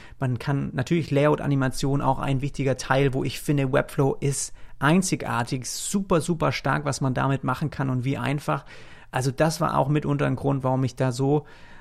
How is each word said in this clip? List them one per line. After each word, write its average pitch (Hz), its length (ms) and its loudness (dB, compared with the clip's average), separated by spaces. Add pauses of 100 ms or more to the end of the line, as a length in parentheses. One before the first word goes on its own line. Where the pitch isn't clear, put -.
(200)
Man 127 200 -2
kann 139 340 -2
natürlich 143 380 0
Layout-Animation, 139 920 2
auch 135 160 2
ein 131 240 0
wichtiger 135 360 -2
Teil, 135 360 2
wo 139 120 0
ich - 160 -6
finde, 139 320 2
Webflow 135 480 2
ist - 320 -2 (260)
einzigartig, 135 880 2
super, 196 520 0
super 156 320 0
stark, 147 320 -2
was 139 160 -2
man 131 120 0
damit 135 300 0
machen 139 280 -2
kann 139 180 -2
und 127 160 -2
wie 139 120 -2
einfach. 143 460 -2 (480)
Also 131 200 0
das 156 280 2
war 156 180 0
auch 139 120 2
mitunter 143 360 2
ein 131 120 0
Grund, 139 260 0
warum 131 220 2
ich 123 100 -4
da 131 160 0
so, 139 340 2 (360)